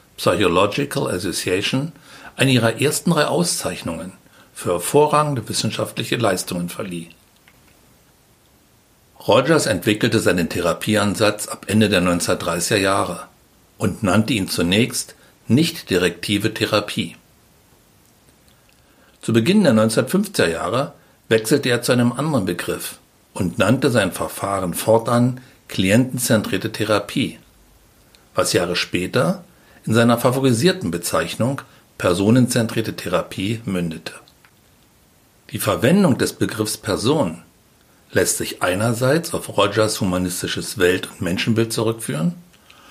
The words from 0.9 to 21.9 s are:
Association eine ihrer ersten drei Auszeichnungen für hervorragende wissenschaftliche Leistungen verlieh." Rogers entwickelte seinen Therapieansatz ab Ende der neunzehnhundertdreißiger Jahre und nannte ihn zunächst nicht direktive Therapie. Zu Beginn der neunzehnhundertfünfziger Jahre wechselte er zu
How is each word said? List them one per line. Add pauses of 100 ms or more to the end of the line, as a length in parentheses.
Association (440)
eine
ihrer
ersten
drei
Auszeichnungen (400)
für
hervorragende
wissenschaftliche
Leistungen
verlieh." (2250)
Rogers
entwickelte
seinen
Therapieansatz
ab
Ende
der
neunzehnhundertdreißiger
Jahre (500)
und
nannte
ihn
zunächst (320)
nicht
direktive
Therapie. (2000)
Zu
Beginn
der
neunzehnhundertfünfziger
Jahre (360)
wechselte
er
zu